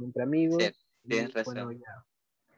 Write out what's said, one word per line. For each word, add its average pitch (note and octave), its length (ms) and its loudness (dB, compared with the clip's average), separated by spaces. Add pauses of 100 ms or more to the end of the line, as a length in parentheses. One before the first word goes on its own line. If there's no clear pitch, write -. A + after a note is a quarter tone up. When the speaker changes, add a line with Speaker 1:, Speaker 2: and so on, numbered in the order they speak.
Speaker 1:
entre B2 220 -4
amigos. E3 400 4
Speaker 2:
Sí, G#2 80 4 (380)
tienes A#2 220 2
Speaker 1:
Y, A2 140 -2
bueno, A2 180 -6
Speaker 2:
razón. A#2+ 180 -8
Speaker 1:
ya. A2 240 -20 (520)